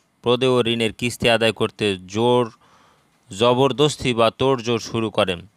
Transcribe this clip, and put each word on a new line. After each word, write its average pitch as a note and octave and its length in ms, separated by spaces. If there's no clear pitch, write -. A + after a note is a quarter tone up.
প্রদেয় B2 400
ঋণের A#2 300
কিস্তি A#2+ 380
আদায় A2+ 220
করতে G#2 440
জোর A#2 440
জবরদস্তি B2 760
বা A2+ 160
তোড়জোড় A#2+ 480
শুরু A2 320
করেন। F#2+ 360